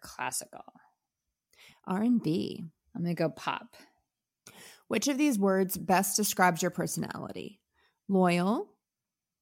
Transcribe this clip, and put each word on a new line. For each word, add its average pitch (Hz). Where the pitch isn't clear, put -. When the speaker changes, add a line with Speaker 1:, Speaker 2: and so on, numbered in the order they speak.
Speaker 1:
classical. -
Speaker 2:
R 202
and 240
B. 175
Speaker 1:
I'm 175
gonna 175
go 160
pop. -
Speaker 2:
Which -
of 277
these 285
words 190
best 185
describes 185
your 175
personality? -
Loyal, 185